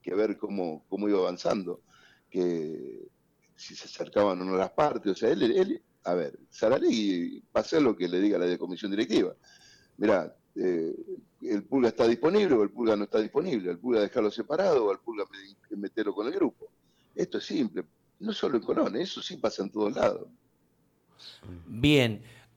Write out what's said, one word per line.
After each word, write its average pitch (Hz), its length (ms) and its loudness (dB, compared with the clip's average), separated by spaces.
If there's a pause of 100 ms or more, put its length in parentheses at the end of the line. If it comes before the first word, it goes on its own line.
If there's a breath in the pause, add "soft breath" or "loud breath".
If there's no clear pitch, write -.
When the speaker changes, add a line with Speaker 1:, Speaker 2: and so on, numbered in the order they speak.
Speaker 1:
que 90 140 -8
ver 104 220 0
cómo, 92 500 -6
cómo 104 220 -2
iba 101 100 2
avanzando, 92 640 -2 (480 soft breath)
que 82 800 -4 (480)
si - 200 -18
se - 100 -16
acercaban 98 560 0
o 92 40 -4
no 92 100 -2
las 95 160 0
partes. 123 400 0
O 92 40 0
sea, 110 160 0
él, 170 120 0
él, - 380 2 (220)
a 90 100 -2
ver, 85 240 -2 (120)
Saralegui 107 880 0 (160)
va 117 40 2
a 110 40 2
hacer - 180 2
lo 120 160 4
que 90 100 -2
le 87 140 0
diga 101 160 4
la 87 80 2
de 90 120 0
comisión 92 340 -6
directiva. 110 420 0 (640 soft breath)
"Mirá, 95 380 2 (220)
eh, 87 360 0 (480)
el 101 220 -2
Pulga 123 260 2
está 117 180 2
disponible 156 480 4
o 107 80 6
el 101 60 0
Pulga 113 260 0
no 104 100 -2
está 110 140 0
disponible, 107 520 -2
el 85 80 -6
Pulga 117 220 2
déjalo 104 300 0
separado 147 540 0
o 98 60 2
al 95 80 -2
Pulga 107 240 -6 (460)
me-, 104 80 -10
metelo 101 360 -4
con 104 140 -4
el 214 60 -4
grupo". - 340 -2 (480)
Esto - 220 -4
es - 80 -8
simple, 92 400 -2 (340)
no - 140 -6
solo - 240 0
en 107 60 -2
Colón, 113 340 -2
eso 185 240 -6
sí - 160 -10
pasa 113 260 -4
en 98 80 -6
todos 107 240 -2
lados. 98 320 0 (1400 loud breath)
Speaker 2:
Bien, 120 560 4 (360 soft breath)